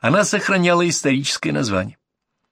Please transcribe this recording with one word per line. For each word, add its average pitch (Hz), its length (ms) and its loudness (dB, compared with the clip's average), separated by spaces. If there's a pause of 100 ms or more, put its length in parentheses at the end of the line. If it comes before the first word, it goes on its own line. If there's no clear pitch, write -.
она 180 220 2
сохраняла 175 640 2
историческое 143 680 -2
название. 110 440 -2 (560)